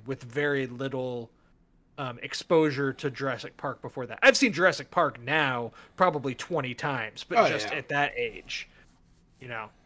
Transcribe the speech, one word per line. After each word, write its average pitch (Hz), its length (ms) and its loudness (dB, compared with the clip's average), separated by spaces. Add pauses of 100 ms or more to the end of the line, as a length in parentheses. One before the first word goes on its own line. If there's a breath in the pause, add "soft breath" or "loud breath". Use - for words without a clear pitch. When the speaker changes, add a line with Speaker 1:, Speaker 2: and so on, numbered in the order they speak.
Speaker 1:
with 131 200 -8
very 139 420 -2
little, 127 640 -6 (680 soft breath)
um, 123 240 -8
exposure 143 720 2
to 143 160 -4
Jurassic 127 460 -6
Park - 260 -8
before 127 240 -8
that. 120 160 -12
I've 262 140 10
seen 240 160 4
Jurassic 156 380 2
Park 139 300 2
now 127 520 0 (240 loud breath)
probably 151 380 2
twenty 131 400 -4
times, 123 540 -6
but 240 100 4
Speaker 2:
Oh, 190 100 8
Speaker 1:
just - 220 -2
Speaker 2:
yeah. 151 80 -4
Speaker 1:
at 135 100 -10
that 143 280 2
age, - 520 -6 (720 soft breath)
you 127 80 -14
know. 110 200 -8 (180)